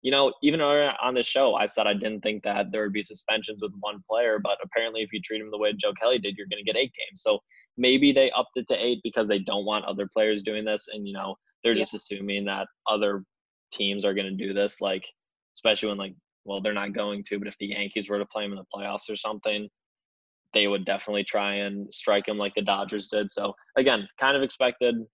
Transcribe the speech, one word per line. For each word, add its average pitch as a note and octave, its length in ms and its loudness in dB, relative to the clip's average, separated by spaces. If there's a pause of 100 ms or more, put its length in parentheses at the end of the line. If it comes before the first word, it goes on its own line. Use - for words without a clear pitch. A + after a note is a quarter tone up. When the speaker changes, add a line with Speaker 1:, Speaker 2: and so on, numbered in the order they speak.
Speaker 1:
you C3 100 0
know, C#3 200 4 (100)
even D3+ 180 4
on, D3 420 4
on B2+ 120 0
the B2 100 2
show, C3 320 4
I G#2+ 100 2
said G#2+ 200 0
I G#2 80 4
didn't G#2+ 260 -2
think G#2+ 240 -2
that G2+ 260 0
there G#2+ 120 0
would G#2 100 0
be G#2 100 -2
suspensions G#2+ 600 -4
with G2+ 180 -6
one G#2 180 -6 (100)
player, A2+ 340 2
but G2+ 220 0
apparently A2+ 380 -2
if G#2 100 -6
you G#2+ 80 -6
treat G#2+ 200 -6
him G#2+ 100 -12
the G#2+ 80 -6
way G#2+ 140 2
Joe G#2 280 -2
Kelly A#2+ 200 4
did, G2 160 -6
you're G2+ 100 -12
gonna G#2 160 -8
get G#2+ 140 0
eight B2+ 180 0
games. - 280 -12
So G#2+ 180 2 (360)
maybe C3 360 6
they C3+ 200 6
upped - 220 -2
it B2 140 -4
to B2 80 2
eight A2+ 260 0
because A2 240 0
they G2+ 140 2
don't G2+ 240 -2
want G#2 220 0
other G2 260 -4
players G#2+ 320 2
doing G#2+ 200 -2
this, G#2+ 280 -2
and, G#2 160 -10
you G2 60 -10
know, G2 200 -8 (300)
they're A#2 80 6
Speaker 2:
Yeah. G#2+ 100 4
Speaker 1:
just G#2+ 120 -2
assuming G2+ 500 -4
that G2 240 -2 (180)
other G2+ 380 2 (480)
teams G2+ 320 -2
are G2+ 100 2
gonna G2 160 -2
do G2 220 -6
this, G2+ 280 0
like, G2 240 -2 (520)
especially G#2+ 320 0
when, G2+ 100 -2
like, F#2+ 160 -10 (300)
well, G2 160 -6
they're G#2 140 -2
not G2+ 180 -4
going G#2 320 -4
to, G#2 160 -6
but G#2 80 -8
if G2+ 100 -14
the G#2 80 -6
Yankees G2+ 420 -6
were G2+ 120 -2
to G2+ 60 -4
play G#2+ 180 -6
him G2+ 80 -6
in G2 60 -10
the F#2+ 140 -16
playoffs G2+ 380 -8
or G#2+ 60 -6
something, G#2 520 -4 (840)
they G#2 160 4
would G2 160 0
definitely G2 400 -2
try G2+ 300 0
and G2+ 380 -6
strike G2+ 360 2
him G#2+ 100 -2
like G2+ 160 -2
the G#2+ 80 0
Dodgers G2+ 460 -2
did. G#2 200 0
So, G2+ 260 -4 (220)
again, B2+ 300 4 (140)
kind C3+ 160 4
of C3+ 80 2
expected. B2 500 2 (180)